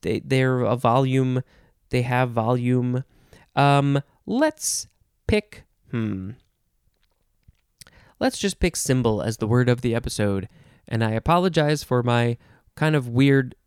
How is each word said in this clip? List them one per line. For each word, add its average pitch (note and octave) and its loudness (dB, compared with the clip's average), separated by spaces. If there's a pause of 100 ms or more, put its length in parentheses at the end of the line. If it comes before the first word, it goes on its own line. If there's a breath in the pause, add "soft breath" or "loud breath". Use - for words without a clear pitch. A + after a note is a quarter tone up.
They, G2+ -4
they're C3 0
a A2+ 0
volume B2+ 2 (520 soft breath)
they B2+ 0
have B2 0
volume. B2 0 (520 soft breath)
Um, C#3+ 2 (240)
let's - -2 (400)
pick, - -4 (280)
hmm. G#2 -6 (1900 soft breath)
Let's C4 -2
just G3 -4
pick F3 0
cymbal A#2 0
as A2 -4
the - -4
word B2 2
of B2 2
the B2 -2
episode. G#2 -4 (380 soft breath)
And A#2 -2
I A2 0
apologize D#3 0
for B2 0
my A#2+ 0 (380 soft breath)
kind D#3 0
of B2 -2
weird C3 4 (140)